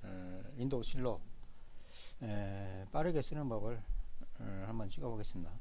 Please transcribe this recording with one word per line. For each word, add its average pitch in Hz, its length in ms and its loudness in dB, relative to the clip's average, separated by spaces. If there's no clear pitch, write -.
어, 95 400 -6
인도 127 240 2
실로, 123 400 4
에, 98 720 -2
빠르게 156 300 4
쓰는 147 260 0
법을, 113 340 2
어, 98 260 -2
한번 110 240 0
찍어보겠습니다. 104 720 0